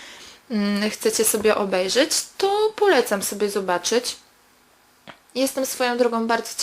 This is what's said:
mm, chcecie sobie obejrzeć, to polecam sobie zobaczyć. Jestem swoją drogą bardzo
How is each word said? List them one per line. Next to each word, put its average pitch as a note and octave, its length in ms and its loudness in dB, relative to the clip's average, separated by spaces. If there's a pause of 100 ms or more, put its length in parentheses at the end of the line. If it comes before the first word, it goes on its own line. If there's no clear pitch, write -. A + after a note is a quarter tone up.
(500)
mm, G#3 400 0
chcecie A3 340 0
sobie G#3+ 320 2
obejrzeć, F#3+ 540 0 (280)
to G#4 380 2
polecam C4 460 4
sobie G#3 280 -2
zobaczyć. G3 680 -2 (1160)
Jestem C4 320 0
swoją B3 320 -2
drogą A#3 280 2
bardzo A3+ 240 0 (120)